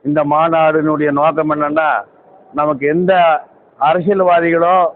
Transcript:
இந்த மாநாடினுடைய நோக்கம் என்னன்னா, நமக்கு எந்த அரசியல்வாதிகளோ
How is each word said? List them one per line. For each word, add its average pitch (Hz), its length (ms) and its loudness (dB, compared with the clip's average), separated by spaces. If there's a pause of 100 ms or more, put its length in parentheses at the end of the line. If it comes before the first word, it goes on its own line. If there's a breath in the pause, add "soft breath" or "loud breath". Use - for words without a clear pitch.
இந்த 147 200 -2
மாநாடினுடைய 156 840 0
நோக்கம் 151 440 0
என்னன்னா, 151 340 -2 (640)
நமக்கு 147 340 -4
எந்த 175 260 0 (640)
அரசியல்வாதிகளோ 170 1000 0 (200)